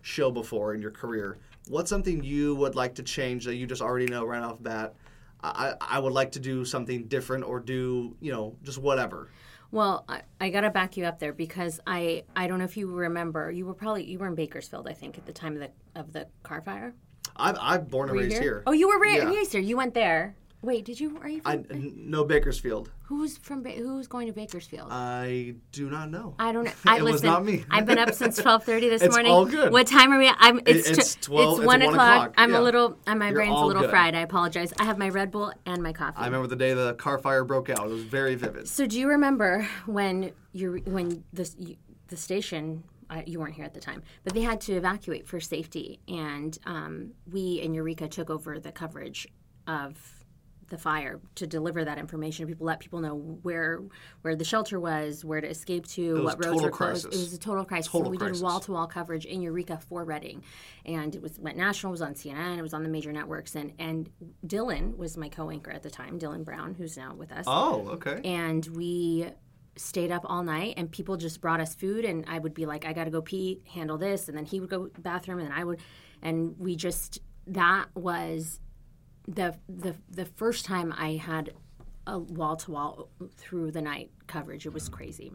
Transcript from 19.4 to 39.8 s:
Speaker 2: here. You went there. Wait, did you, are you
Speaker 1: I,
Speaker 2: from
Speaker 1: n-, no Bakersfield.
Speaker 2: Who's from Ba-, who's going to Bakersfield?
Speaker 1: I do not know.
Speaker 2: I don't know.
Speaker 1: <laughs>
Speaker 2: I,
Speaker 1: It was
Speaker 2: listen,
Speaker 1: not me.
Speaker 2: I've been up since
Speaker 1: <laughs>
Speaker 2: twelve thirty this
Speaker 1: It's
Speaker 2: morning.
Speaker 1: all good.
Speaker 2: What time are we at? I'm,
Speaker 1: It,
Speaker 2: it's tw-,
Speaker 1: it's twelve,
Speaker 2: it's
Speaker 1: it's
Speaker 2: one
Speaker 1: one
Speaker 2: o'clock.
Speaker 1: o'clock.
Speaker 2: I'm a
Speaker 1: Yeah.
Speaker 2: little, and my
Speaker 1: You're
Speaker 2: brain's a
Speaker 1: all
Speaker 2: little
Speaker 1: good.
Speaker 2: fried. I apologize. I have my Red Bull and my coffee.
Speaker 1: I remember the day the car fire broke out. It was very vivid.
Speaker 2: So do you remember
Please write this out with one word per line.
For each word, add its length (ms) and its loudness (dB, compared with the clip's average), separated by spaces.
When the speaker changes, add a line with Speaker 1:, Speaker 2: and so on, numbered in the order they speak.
Speaker 2:
here. 80 2
You 160 0
went 160 0
there. 420 2
Wait, 220 0
did 140 -10
you, 240 -4
are 40 -10
you 160 -6
Speaker 1:
I, 140 0
Speaker 2:
from 140 -6
Speaker 1:
n-, 240 -6
no 280 0
Bakersfield. 680 2
Speaker 2:
Who's 300 -4
from 280 -10
Ba-, 80 -10
who's 340 -6
going 220 -8
to 60 -8
Bakersfield? 580 -12
Speaker 1:
I 640 -4
do 180 -6
not 220 -6
know. 260 -10
Speaker 2:
I 140 0
don't 140 0
know. 140 -4
Speaker 1:
<laughs> 60 0
Speaker 2:
I, 140 10
Speaker 1:
It 40 4
was 100 6
Speaker 2:
listen, 160 4
Speaker 1:
not 140 6
me. 280 0
Speaker 2:
I've 160 4
been 100 8
up 160 4
since 240 2
Speaker 1:
<laughs> 40 0
Speaker 2:
twelve 220 8
thirty 240 4
this 140 6
Speaker 1:
It's 100 10
Speaker 2:
morning. 200 8
Speaker 1:
all 140 12
good. 280 4
Speaker 2:
What 140 10
time 260 12
are 60 8
we 80 10
at? 120 8
I'm, 200 12
Speaker 1:
It, 80 4
Speaker 2:
it's 240 10
tw-, 80 8
Speaker 1:
it's 160 4
twelve, 380 6
Speaker 2:
it's 80 2
Speaker 1:
it's 60 4
Speaker 2:
one 120 10
Speaker 1:
one 100 8
Speaker 2:
o'clock. 260 12
Speaker 1:
o'clock. 80 -14
Speaker 2:
I'm 140 10
a 20 6
Speaker 1:
Yeah. 60 8
Speaker 2:
little, 380 6
and 100 2
my 120 2
Speaker 1:
You're 80 0
Speaker 2:
brain's 160 4
a 20 2
Speaker 1:
all 120 6
Speaker 2:
little 140 4
Speaker 1:
good. 80 4
Speaker 2:
fried. 240 6
I 60 2
apologize. 580 0
I 60 2
have 160 0
my 100 2
Red 220 0
Bull 200 -4
and 160 -2
my 120 -2
coffee. 260 -6
Speaker 1:
I 60 -2
remember 220 0
the 80 -4
day 200 2
the 180 2
car 240 -2
fire 260 2
broke 280 0
out. 160 0
It 20 -4
was 140 -4
very 320 0
vivid. 320 -6
Speaker 2:
So 180 0
do 140 -2
you 100 2
remember 580 4